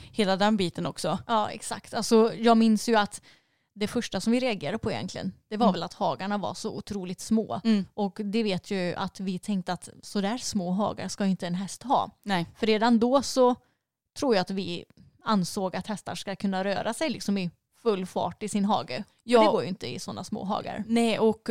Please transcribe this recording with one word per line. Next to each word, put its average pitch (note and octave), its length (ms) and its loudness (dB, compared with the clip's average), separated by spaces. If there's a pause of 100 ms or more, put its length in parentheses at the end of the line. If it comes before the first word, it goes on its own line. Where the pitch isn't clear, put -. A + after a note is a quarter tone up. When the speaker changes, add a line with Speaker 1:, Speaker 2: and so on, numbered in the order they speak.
(120)
Speaker 1:
hela F#3+ 240 0
den G#3 220 2
biten F3 280 -2
också. D#3 420 -4
Speaker 2:
Ja, A3 220 0
exakt. - 440 -10
Alltså, A3 400 4
jag A3+ 240 6
minns A3+ 320 4
ju A#3 60 4
att G3+ 260 0 (540)
det G#3 120 -2
första G#3 340 -4
som A3+ 120 0
vi B3 60 2
reagerade G#3 380 -2
på A3 140 -4
egentligen, F3 420 -6 (160)
det G#3+ 80 -6
var G#3 80 4
Speaker 1:
Mm. F#3 80 6
Speaker 2:
väl E3+ 100 -2
att F3 100 -10
hagarna G3 440 -2
var F3 160 -4
så - 240 -8
otroligt F#3+ 420 -8
små. G#3+ 440 0
Speaker 1:
Mm. G#3 300 2
Speaker 2:
Och G3+ 300 -4
det G#3 200 0
vet F#3+ 280 -2
ju F3+ 240 -2
att - 240 -8
vi F#3 200 -4
tänkte F#3 340 -4
att - 160 -10 (120)
så - 200 -4
där G#3 160 -2
små F#3 340 -4
hagar G3 360 -2
ska - 180 -4
ju F#3+ 60 4
inte F#3 160 -2
en F3 80 -2
häst F#3 280 -8
ha. A3+ 260 2 (140)
Speaker 1:
Nej. F3+ 220 0 (100)
Speaker 2:
För A3 120 -2
redan A3 320 4
då B3 220 4
så B3 340 4 (640)
tror B3+ 160 2
jag F#3 60 4
att F3+ 100 -6
vi F3+ 340 -6 (380)
ansåg F#3+ 520 0
att F#3+ 120 -6
hästar G3 280 -8
ska F#3+ 200 -8
kunna F#3+ 280 -2
röra G3 300 -2
sig D#4+ 160 -2
liksom G3+ 280 -2
i F3+ 120 -2 (340)
full F#3+ 220 0
fart - 380 -6
i G#3 60 -6
sin G3+ 160 0
hage. F#3+ 380 -2 (200)
Speaker 1:
Ja. A#3 160 6
Speaker 2:
För A3 60 8
det G3+ 60 6
går G3 120 2
ju F3 60 -4
inte F#3+ 240 -8
i F3+ 60 -8
såna - 240 -8
små - 200 -8
hagar. G3+ 440 -4
Speaker 1:
Nej, A3+ 320 2
och A3 320 2